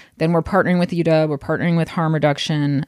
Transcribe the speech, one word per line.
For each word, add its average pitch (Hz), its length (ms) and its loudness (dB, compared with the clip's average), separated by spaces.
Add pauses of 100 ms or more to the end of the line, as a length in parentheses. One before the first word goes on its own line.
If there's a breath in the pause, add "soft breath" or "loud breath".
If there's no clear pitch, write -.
(160 loud breath)
Then 160 160 0
we're 170 100 2
partnering 180 360 0
with 180 140 0
uda, 160 360 2
we're 147 80 -4
partnering 165 400 -2
with 160 120 0
Harm 160 260 -2
Reduction, 147 720 0